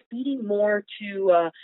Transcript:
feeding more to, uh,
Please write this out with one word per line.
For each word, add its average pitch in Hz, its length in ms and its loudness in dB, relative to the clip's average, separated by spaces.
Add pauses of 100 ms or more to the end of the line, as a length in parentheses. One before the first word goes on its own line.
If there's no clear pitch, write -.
(100)
feeding 262 360 -6
more 208 380 0 (160)
to, 196 300 -2
uh, 170 200 4 (140)